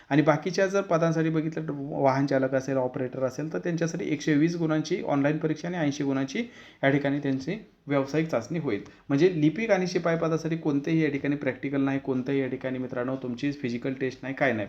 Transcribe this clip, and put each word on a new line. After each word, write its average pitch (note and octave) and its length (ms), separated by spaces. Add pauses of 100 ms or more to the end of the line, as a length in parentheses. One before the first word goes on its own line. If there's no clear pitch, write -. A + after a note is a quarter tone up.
आणि D3 120
बाकीच्या E3+ 460
जर G3 140
पदांसाठी E3 480
बघितलं D#3+ 340
तर D3+ 120
वाहन C#3 500
चालक C3+ 280
असेल, C3+ 240
ऑपरेटर B2+ 460
असेल, D3+ 300
तर F3+ 60
त्यांच्यासाठी E3+ 500
एकशे D#3 240
वीस E3 220
गुणांची D#3 460
ऑनलाइन C#3+ 360
परीक्षा D#3 300
आणि F3 100
ऐंशी D3 260
गुणांची C#3 400 (400)
या C#3 60
ठिकाणी C#3+ 300
त्यांची C#3+ 460 (220)
व्यावसायिक C#3+ 400
चाचणी D3 320
होईल. C3 220 (280)
म्हणजे D#3 320
लिपिक G#3+ 300
आणि F#3 160
शिपाई E3+ 300
पदासाठी D#3+ 400
कोणतेही D#3+ 460
या D3 60
ठिकाणी C#3+ 260
प्रॅक्टिकल C#3 460
नाही, C3+ 180
कोणतंही C3+ 400
या C3 80
ठिकाणी B2+ 320
मित्रांनो B2+ 360
तुमची C3 360
फिजिकल C3 420
टेस्ट C3 300
नाही, C3+ 120
काय C3 180
नाही, G#2 160